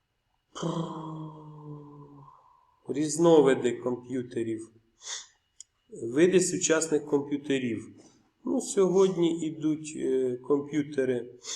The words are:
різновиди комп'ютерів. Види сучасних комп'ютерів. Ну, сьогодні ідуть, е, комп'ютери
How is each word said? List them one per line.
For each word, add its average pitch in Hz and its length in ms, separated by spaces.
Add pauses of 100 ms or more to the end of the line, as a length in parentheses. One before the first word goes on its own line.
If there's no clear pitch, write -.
(3000)
різновиди 147 840
комп'ютерів. 120 1000 (1160)
Види 170 520
сучасних 160 640
комп'ютерів. 139 840 (560)
Ну, 262 180
сьогодні 175 840
ідуть, 151 500
е, 131 400 (100)
комп'ютери 143 840 (260)